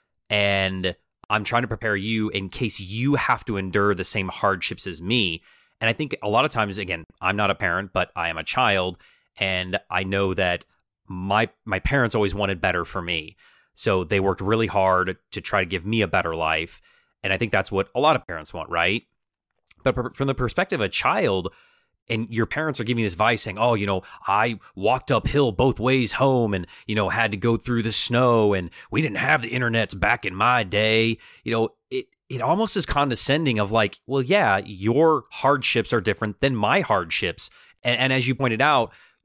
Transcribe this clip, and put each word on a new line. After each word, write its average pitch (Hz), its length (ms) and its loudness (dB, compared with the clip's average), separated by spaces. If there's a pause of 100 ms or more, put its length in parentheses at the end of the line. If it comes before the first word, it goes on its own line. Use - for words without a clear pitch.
(300)
and 95 680 0 (340)
I'm 107 140 0
trying 120 200 0
to 123 40 -4
prepare 110 300 -2
you 107 320 -2
in 98 180 -4
case - 320 -4
you 113 360 -2
have 131 300 0
to 107 120 -2
endure 98 360 2
the 92 120 -4
same 95 240 -2
hardships - 580 -2
as 82 140 -10
me." 92 420 0 (380)
And 113 80 0
I 117 40 2
think 147 300 -6
a 104 60 -4
lot 117 160 4
of 147 60 -4
times, 101 260 -2
again, 90 260 -6 (160)
I'm 95 160 0
not 101 160 2
a 95 40 -2
parent, 95 360 -2
but 90 240 -2
I 85 140 -2
am 80 80 -6
a 82 80 -6
child. 95 520 0 (400)
And 92 400 -2 (120)
I 92 140 -2
know 98 300 0
that 90 300 0 (420)
my, 98 440 0 (160)
my 95 140 -4
parents 123 360 0
always 104 180 2
wanted 98 280 -2
better 90 240 0
for 92 160 -8
me. 85 340 -6 (380)
So 95 320 0
they 98 160 0
worked 95 180 0
really 113 280 0
hard 92 500 2 (140)
to 92 100 -8
try - 180 0
to 92 60 0
give 87 200 -4
me 110 160 0
a 95 60 2
better 85 260 0
life. 80 480 -4 (400)
And 98 120 -2
I 95 40 0
think 110 140 -2
that's 98 220 0
what 98 200 0
a 123 60 -4
lot 147 160 4
of - 100 -6
parents 80 280 -12
want, 80 160 -10
right? 87 340 0 (800)
But 127 120 0
per-, 123 180 -6
from 139 140 -4
the 135 60 0
perspective 143 460 -2
of 107 60 0
a 95 40 0
child, 120 640 0 (540)
and 113 220 -4
your 113 160 0
parents 151 340 -4
are 120 40 -4
giving 117 200 0
this 98 100 -2
advice 107 280 2
saying, 98 160 -8
"Oh, 117 160 4
you 101 140 0
know, 95 160 0 (240)
I 107 320 2 (160)
walked 117 360 0
uphill 131 400 2
both 123 280 2
ways 127 340 0
home 127 400 2
and, 90 140 -4 (180)
you 107 100 -4
know, 101 140 2
had 110 220 0
to 104 60 -4
go 117 200 0
through 117 260 -2
the 110 80 -4
snow 117 600 4
and 90 160 -2 (220)
we 127 100 0
didn't 139 160 -4
have 143 240 0
the - 80 -8
internet 113 500 -2
back 107 260 0
in 92 100 -6
my 117 280 2
day." 110 540 2 (260)
You - 80 -4
know, 113 180 2 (200)
it, 127 160 -6 (240)
it 131 120 -8
almost 185 360 0
is 165 80 0
condescending 139 760 0
of 98 120 0
like, 107 340 2
"Well, 135 160 0
yeah, 127 420 2
your 120 680 4
hardships 131 600 0
are 113 80 4
different 104 400 -2
than 135 140 2
my 117 260 2
hardships." 90 680 -2 (340)
And, 120 160 0
and 131 140 2
as 131 140 0
you 131 80 0
pointed 123 260 0
out, 139 320 2 (320)